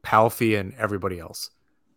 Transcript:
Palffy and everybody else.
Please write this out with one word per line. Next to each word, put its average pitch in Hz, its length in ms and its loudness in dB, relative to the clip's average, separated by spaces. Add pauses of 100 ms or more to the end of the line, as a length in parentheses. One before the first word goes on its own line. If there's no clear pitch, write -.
Palffy 113 520 4
and 98 220 -4
everybody 98 420 -4
else. - 300 -14 (480)